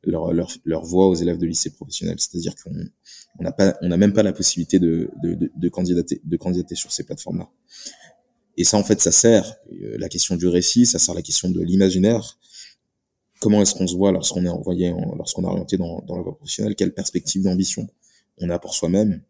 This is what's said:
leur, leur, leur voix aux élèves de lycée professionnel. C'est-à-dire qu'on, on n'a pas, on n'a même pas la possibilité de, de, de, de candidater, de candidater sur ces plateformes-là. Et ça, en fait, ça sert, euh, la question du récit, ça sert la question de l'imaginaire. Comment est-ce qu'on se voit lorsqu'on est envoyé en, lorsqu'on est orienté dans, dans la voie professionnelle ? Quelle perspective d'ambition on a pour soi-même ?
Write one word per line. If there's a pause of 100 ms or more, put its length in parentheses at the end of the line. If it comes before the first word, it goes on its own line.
leur,
leur, (120)
leur
voix
aux
élèves
de
lycée
professionnel.
C'est-à-dire
qu'on, (680)
on
n'a
pas,
on
n'a
même
pas
la
possibilité
de, (140)
de,
de,
de
candidater,
de
candidater
sur
ces
plateformes-là. (1080)
Et
ça,
en
fait,
ça
sert, (160)
euh,
la
question
du
récit,
ça
sert
la
question
de
l'imaginaire. (1000)
Comment
est-ce
qu'on
se
voit
lorsqu'on
est
envoyé
en,
lorsqu'on
est
orienté
dans,
dans
la
voie
professionnelle ?
Quelle
perspective
d'ambition (500)
on
a
pour
soi-même ?